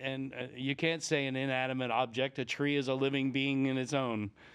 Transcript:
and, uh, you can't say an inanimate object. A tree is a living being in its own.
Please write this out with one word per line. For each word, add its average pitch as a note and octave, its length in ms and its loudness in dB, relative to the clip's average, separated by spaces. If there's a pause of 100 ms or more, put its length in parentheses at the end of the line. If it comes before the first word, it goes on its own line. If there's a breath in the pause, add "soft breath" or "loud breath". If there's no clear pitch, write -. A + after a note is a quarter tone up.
and, C3+ 320 -6
uh, B2 140 -10 (100)
you C3+ 180 0
can't E3 280 0
say C#3+ 240 2
an C3 100 -2
inanimate C3 540 0
object. B2+ 480 0
A C3 80 -2
tree C#3+ 300 0
is C3 120 0
a C3 60 2
living C3+ 360 2
being C3+ 360 2
in C3 100 0
its B2+ 160 -2
own. A#2 380 0 (240 loud breath)